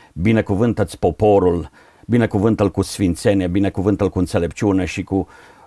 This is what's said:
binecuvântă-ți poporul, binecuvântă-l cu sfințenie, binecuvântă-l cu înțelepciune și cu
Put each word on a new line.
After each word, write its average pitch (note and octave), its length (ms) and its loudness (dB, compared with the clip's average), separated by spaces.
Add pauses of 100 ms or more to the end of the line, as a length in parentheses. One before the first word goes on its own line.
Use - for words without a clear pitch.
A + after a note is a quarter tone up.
(140)
binecuvântă-ți G#2+ 840 0
poporul, F2+ 720 2 (360)
binecuvântă-l G#2+ 640 0
cu G2 120 0
sfințenie, G2 640 0
binecuvântă-l G2 640 0
cu F#2 100 -6
înțelepciune F#2 640 -2
și F#2 180 -6
cu F#2+ 260 -4 (380)